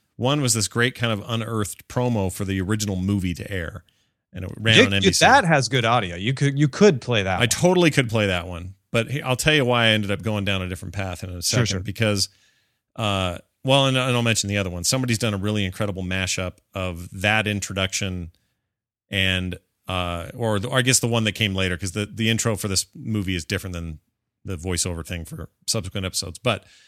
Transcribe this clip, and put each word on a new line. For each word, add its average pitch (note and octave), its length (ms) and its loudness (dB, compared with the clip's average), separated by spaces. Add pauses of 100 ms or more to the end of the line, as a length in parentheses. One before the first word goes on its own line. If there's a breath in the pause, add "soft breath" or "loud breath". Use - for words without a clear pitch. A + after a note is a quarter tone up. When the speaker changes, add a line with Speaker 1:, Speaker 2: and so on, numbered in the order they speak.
(180)
Speaker 1:
One C#3 240 0
was A#2+ 120 2
this A2 140 0
great A#2+ 280 0
kind A#2 180 0
of G2 140 -4
unearthed A2+ 600 -4
promo A#2 440 0
for - 140 -6
the F#2+ 160 -2
original G#2 340 -2
movie F#2 400 0
to - 160 -10
air, F2+ 320 -8 (500)
and F#2 120 -8
it - 120 -10
ran A2 200 6
Speaker 2:
You, A3+ 80 10
Speaker 1:
on G2 60 0
Speaker 2:
you, G2 60 2
Speaker 1:
N C#3 60 2
B F#3+ 100 6
C. - 120 4
Speaker 2:
that B3 200 8
has D3 240 4
good B2+ 160 0
audio. A2 300 2
You G2+ 180 -2
could, C#3 260 0
you D3+ 80 4
could F3+ 340 4
play A2+ 220 0
that F#2 140 0
Speaker 1:
I G#2 40 0
Speaker 2:
one. A#2+ 80 2
Speaker 1:
totally F3+ 420 4
could C3 180 0
play A2 180 2
that F2+ 200 -2
one, F2+ 260 -10 (180)
but A2+ 200 0
he-, C3+ 100 -4
I'll B2+ 140 -2
tell D#3 180 2
you D3 120 4
why A#2+ 200 4
I - 40 6
ended G#2+ 220 2
up G2 100 -2
going G#2+ 240 -2
down G2 160 -2
a F2+ 60 -4
different F#2 280 -10
path F#2 280 -8
in F#2 60 -10
a F2+ 40 -10
Speaker 2:
Sure, F2 80 -10
Speaker 1:
second - 260 2
Speaker 2:
sure. G2 140 -2
Speaker 1:
because, G2+ 480 0 (680)
uh, G2 420 -2 (260)
well, C3+ 240 4
and, C3 100 2
and B2+ 180 0
I'll A#2+ 60 2
mention A2+ 260 0
the G2+ 100 0
other F#2+ 120 -2
one. F2 140 -8
Somebody's B2+ 340 0
done G#2+ 160 0
a G2 40 -2
really G#2 280 0
incredible F#2+ 380 -4
mashup F#2 540 -4 (180)
of F2+ 360 -6
that G#2 360 2
introduction F#2+ 840 -4 (800)
and, F#2 480 0 (300)
uh, F2 480 -4
or A2 240 -2
the, A2+ 100 -6
I C3 120 2
guess B2+ 180 4
the B2 80 0
one A2+ 180 2
that G#2 80 0
came G#2 220 0
later, F#2 220 0
'cause F#2+ 140 -6
the, G#2 140 -4
the A2 240 -2
intro A2+ 260 0
for G#2 120 -4
this F#2+ 180 0 (100)
movie G#2+ 400 -4
is E2+ 100 -6
different F#2 280 -4
than E2 260 -8 (440)
the F#2+ 140 -8
voiceover E2+ 480 -4
thing E2+ 200 -10
for D#2+ 240 -12 (180)
subsequent G2 380 -4
episodes. - 340 -8
But A#2+ 240 -2 (240 soft breath)